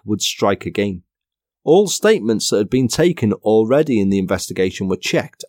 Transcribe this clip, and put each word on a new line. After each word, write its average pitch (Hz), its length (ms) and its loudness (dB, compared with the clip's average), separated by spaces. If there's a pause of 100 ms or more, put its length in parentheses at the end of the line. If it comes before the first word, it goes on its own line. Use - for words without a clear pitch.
would 98 180 -4
strike - 440 -2
again. 95 360 -4 (640)
All 185 240 4
statements 117 640 0
that 107 80 2
had 104 120 0
been 127 180 2
taken 156 440 0
already 113 680 2
in 98 100 2
the 98 80 2
investigation 95 680 -2
were 92 80 0
checked - 520 -6